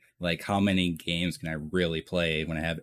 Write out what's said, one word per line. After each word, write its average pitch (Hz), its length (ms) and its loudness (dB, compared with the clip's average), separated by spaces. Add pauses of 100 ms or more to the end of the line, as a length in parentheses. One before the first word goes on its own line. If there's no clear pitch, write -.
(200)
Like, 85 220 -2
how 101 180 2
many 92 320 4
games 85 440 -2
can 80 140 -8
I - 20 -4
really 80 480 0
play 82 440 0
when 80 120 -4
I 80 60 -2
have 82 200 -2